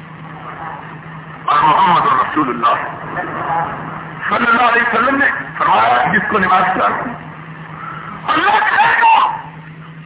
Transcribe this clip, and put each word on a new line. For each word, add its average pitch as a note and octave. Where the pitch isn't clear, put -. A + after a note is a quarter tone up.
اور -
محمد -
رسول -
اللہ -
صلی A#3+
اللہ -
علیہ A#3
وسلم B3+
نے C#4
فرمایا، G#3
جس G#3
کو G#3
نماز F#3
کی -
عادت -
ہے۔ -
اللہ F#4+
کہے G#4
گا، G#5+